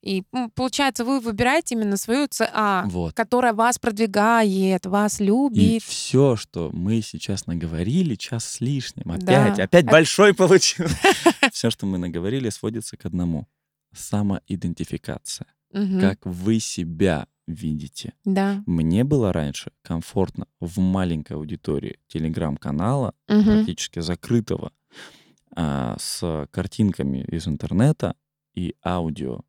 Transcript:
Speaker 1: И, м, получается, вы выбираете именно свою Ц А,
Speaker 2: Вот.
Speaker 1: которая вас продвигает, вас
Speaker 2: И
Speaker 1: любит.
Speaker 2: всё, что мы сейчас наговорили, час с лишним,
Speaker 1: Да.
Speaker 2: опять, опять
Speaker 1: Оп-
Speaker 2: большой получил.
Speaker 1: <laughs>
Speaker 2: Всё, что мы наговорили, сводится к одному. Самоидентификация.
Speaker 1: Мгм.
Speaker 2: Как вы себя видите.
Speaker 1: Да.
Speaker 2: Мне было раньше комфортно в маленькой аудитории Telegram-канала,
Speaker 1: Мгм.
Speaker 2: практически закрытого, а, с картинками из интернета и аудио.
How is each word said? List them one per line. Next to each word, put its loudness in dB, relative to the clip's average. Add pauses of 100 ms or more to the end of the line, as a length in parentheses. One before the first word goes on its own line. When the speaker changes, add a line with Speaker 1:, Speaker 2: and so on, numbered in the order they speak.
Speaker 1:
И, -4 (100)
м, -4
получается, -2
вы 0
выбираете 0
именно 0
свою 0
Ц -2
А, 0
Speaker 2:
Вот. -2
Speaker 1:
которая 2
вас 2
продвигает, 2
вас 0
Speaker 2:
И 2
Speaker 1:
любит. 4
Speaker 2:
всё, 2
что -6
мы 0
сейчас -8
наговорили, -2
час -8
с -8
лишним, -4
Speaker 1:
Да. 6
Speaker 2:
опять, 2
опять 6
Speaker 1:
Оп- 4
Speaker 2:
большой 8
получил. 4
Speaker 1:
<laughs> 2
Speaker 2:
Всё, 0
что -6
мы -2
наговорили, -4
сводится -8
к -16
одному. -2 (460)
Самоидентификация. -6 (240)
Speaker 1:
Мгм. -2
Speaker 2:
Как 0
вы -2
себя -2 (200)
видите. -8 (120)
Speaker 1:
Да. 0
Speaker 2:
Мне 2
было 2
раньше -4 (100)
комфортно -4 (140)
в -6
маленькой 0
аудитории -6 (140)
Telegram-канала, -2 (140)
Speaker 1:
Мгм. 4
Speaker 2:
практически 0
закрытого, -2 (840)
а, -4
с -6
картинками -2
из -6
интернета 0 (400)
и -6 (100)
аудио. -4